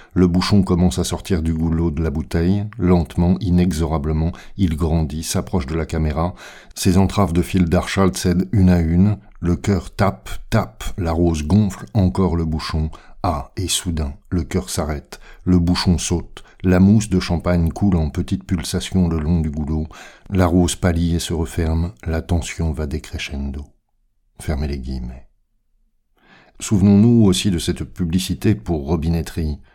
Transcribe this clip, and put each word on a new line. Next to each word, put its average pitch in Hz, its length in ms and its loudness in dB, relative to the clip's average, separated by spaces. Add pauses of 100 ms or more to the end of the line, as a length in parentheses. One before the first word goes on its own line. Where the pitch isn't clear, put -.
(120)
Le 90 140 4
bouchon 92 360 2
commence 90 360 2
à 87 60 -2
sortir 85 360 -2
du 82 140 -2
goulot 82 360 0
de 78 120 -4
la 80 80 -2
bouteille. 85 560 0 (100)
Lentement, 90 640 2
inexorablement, 80 920 0 (260)
il 82 180 0
grandit, 80 460 0
s'approche 90 420 -4
de 71 100 -6
la 80 120 -2
caméra. 78 480 -2 (400)
Ses 92 240 2
entraves 95 340 2
de 87 80 2
fil 87 300 0
d'Archald 90 480 0
cèdent 90 340 0
une 95 160 6
à 87 120 6
une. 90 360 4 (240)
Le 85 160 0
cœur - 380 -2
tape, 98 340 -2 (220)
tape. - 340 -2 (140)
La 82 140 -2
rose 82 300 2
gonfle 92 520 0
encore 92 420 2
le 85 80 -2
bouchon. 78 460 -4 (320)
Ah, - 340 -4
et 90 120 -4
soudain, 78 440 -4 (160)
le 90 140 -2
cœur 185 260 -4
s'arrête. 76 520 -6 (240)
Le 90 140 4
bouchon 87 380 2
saute. - 480 -6 (180)
La 92 180 4
mousse 107 280 6
de 92 100 2
champagne 85 520 0
coule 98 260 0
en 78 140 0
petites 90 340 -4
pulsations 90 640 -2
le 82 100 0
long 80 220 0
du 78 100 -2
goulot. 78 360 -4 (420)
La 92 160 2
rose 87 320 4
pâlit 85 380 2
et 85 40 0
se - 140 -4
referme. 82 600 -2 (120)
La 82 160 -2
tension 82 520 -2
va 76 140 -4
décrescendo. 71 800 -8 (760)
Fermez 73 280 -4
les 69 100 -6
guillemets. 62 480 -10 (1300)
Souvenons-nous 104 640 6
aussi 98 260 2
de 87 80 -2
cette 82 240 -4
publicité 90 720 -2
pour 78 320 -4
robinetterie, 80 720 -2 (160)